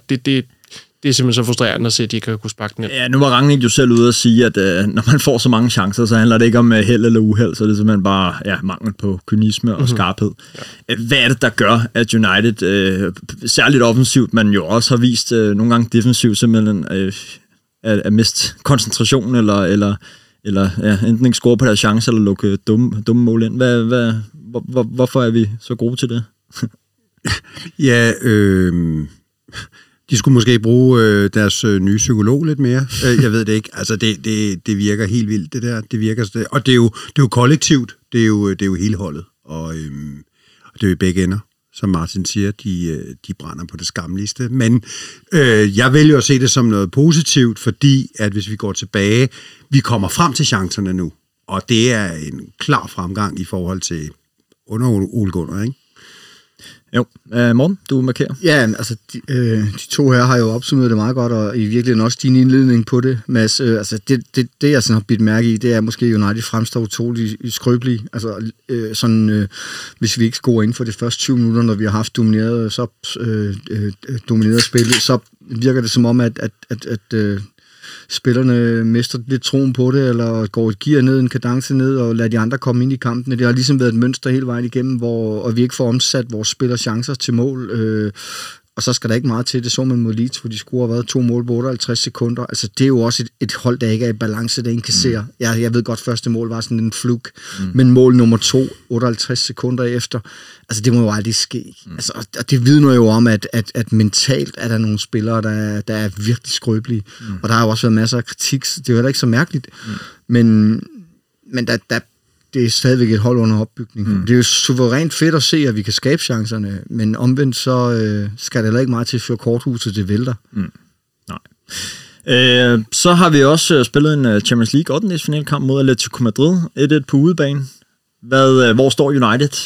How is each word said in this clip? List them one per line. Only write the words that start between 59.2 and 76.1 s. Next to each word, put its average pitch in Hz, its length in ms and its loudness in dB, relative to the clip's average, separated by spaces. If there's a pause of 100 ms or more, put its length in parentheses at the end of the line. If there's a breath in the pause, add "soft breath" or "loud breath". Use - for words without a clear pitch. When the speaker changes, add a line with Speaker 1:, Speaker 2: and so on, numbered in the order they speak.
Speaker 4:
øh, 113 440 0
de - 160 -14
to 139 220 2
her 123 120 4
har 123 140 2
jo 113 120 2
opsummeret 123 400 0
det 113 80 2
meget 113 180 0
godt, 120 160 -2
og 107 260 -2
i 110 80 0
virkeligheden 117 360 0
også 117 200 -2
din 131 140 2
indledning 127 500 4
på 123 160 0
det, 127 260 -2
Mads. 113 320 0
Øh, 113 180 0
altså, 104 300 -6
det, 127 160 0 (120)
det, 123 140 0 (120)
det, 143 100 2
jeg 135 120 2
sådan 117 100 0
har 110 140 0
bidt 110 140 0
mærke 113 320 2
i, 110 40 0
det 120 160 0
er 113 80 2
måske, 113 240 -4
at 117 80 2
United 107 280 0
fremstår 113 400 -4
utrolig 113 560 -4 (120)
skrøbelige. 120 640 -2
Altså, 113 380 -8 (180)
øh, 113 260 -6
sådan, 110 340 2
øh, 104 180 0 (520 loud breath)
hvis 117 200 -2
vi 117 60 4
ikke 113 120 -2
scorer 113 260 0
inden 113 120 -2
for - 80 -8
de 113 80 -6
første 117 280 -6
tyve 131 180 0
minutter, 117 240 2
når 117 120 2
vi 104 100 -2
har 107 80 0
haft 110 240 -4
domineret, 110 580 0
så, 120 140 -6 (320)
øh, 107 360 -4 (140)
øh, 104 240 -4 (360)
domineret 110 340 4
spillet, 117 380 0
så 127 160 2 (240)
virker 127 400 -2
det 113 100 -4
som 120 140 2
om, 120 160 2